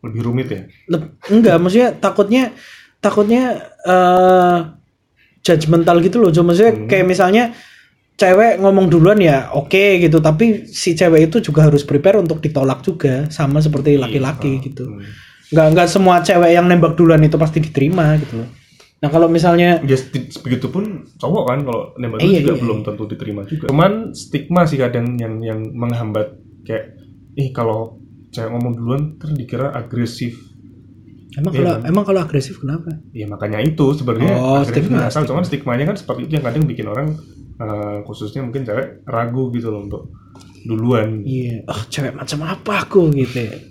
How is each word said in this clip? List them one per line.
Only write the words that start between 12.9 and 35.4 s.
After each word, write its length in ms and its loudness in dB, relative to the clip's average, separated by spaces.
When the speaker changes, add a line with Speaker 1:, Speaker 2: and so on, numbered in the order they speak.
Speaker 2:
sama 300 -2
seperti 340 2
Speaker 1:
Iya. 80 2
Speaker 2:
laki-laki 520 -4
Speaker 1:
Hmm. 100 -6
Speaker 2:
gitu. 220 -12
Speaker 1:
Hmm. 180 -14
Speaker 2:
Nggak, 200 4
nggak 180 4
semua 320 4
cewek 320 4
yang 140 6
nembak 300 4
duluan 260 6
itu 140 4
pasti 240 0
diterima 580 0
gitu 200 -4
loh. 120 -10
Nah, 100 -2
kalau 180 4
misalnya 560 4
Speaker 1:
Ya, 100 2
seti-, 400 -4
begitupun 500 -4
cowok 320 -4
kan 160 -2
kalau 340 -6
nembak 240 -8
dulu 100 2
Speaker 2:
Iya, 120 4
Speaker 1:
juga 120 0
Speaker 2:
iya, 80 -4
Speaker 1:
belum 180 -2
Speaker 2:
iya. 80 -10
Speaker 1:
tentu 180 -10
diterima 380 -12
juga. 240 -10
Cuman 240 2
stigma 520 -2
sih 140 0
kadang 380 -2
yang, 240 -8
yang 200 -8
menghambat 640 -6
kayak, 320 -10
"Ih, 160 -4
kalau 480 -6
cewek 180 -10
ngomong 240 -4
duluan 280 -4
ntar 160 -14
dikira 380 -6
agresif." 680 -8
Speaker 2:
Emang 160 -4
Speaker 1:
Iya 80 -4
Speaker 2:
kalau, 160 0
Speaker 1:
kan? 100 -8
Speaker 2:
emang 200 -2
kalau 160 0
agresif 360 -6
kenapa? 320 -8
Speaker 1:
Ya 140 -12
makanya 340 -8
itu 320 0
sebenarnya 440 0
Speaker 2:
Oh, 200 0
Speaker 1:
agresif 240 0
Speaker 2:
stigma, 160 0
Speaker 1:
nggak 80 0
salah, 80 -2
Speaker 2:
stigma. 160 -2
Speaker 1:
cuman 160 -2